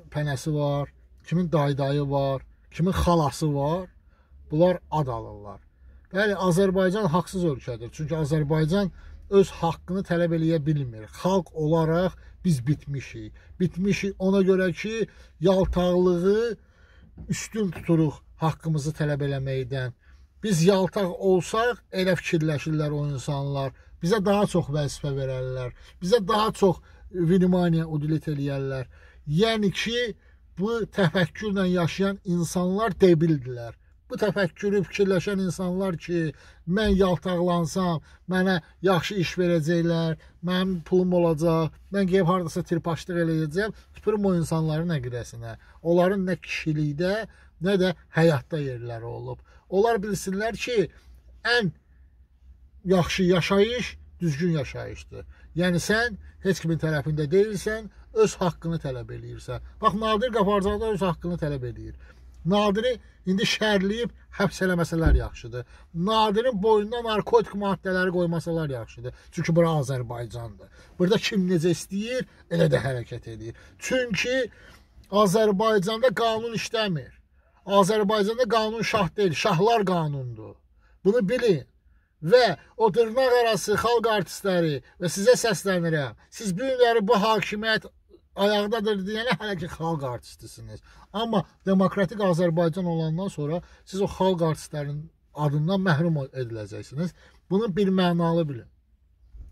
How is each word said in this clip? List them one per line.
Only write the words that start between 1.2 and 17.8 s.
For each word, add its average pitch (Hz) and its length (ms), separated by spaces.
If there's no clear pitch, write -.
kimin 170 260
daydayı 143 580
var, 139 360
kimin 180 200
xalası 165 640
var, 160 340
bunlar 175 260
ad 156 160
alırlar. 107 520
Bəli, 202 200
Azərbaycan 185 720
haqsız 175 400
ölkədir. 120 460
Çünki 151 260
Azərbaycan 156 720
öz 196 200
haqqını 180 400
tələb 170 360
eləyə 160 280
bilmir. 135 380
Xalq 185 320
olaraq 160 640
biz 131 240
bitmişik. 131 680
Bitmişik 190 580
ona 190 240
görə 185 320
ki, 220 340
yaltaqlığı 180 1160
üstün - 420
tuturuq 160 440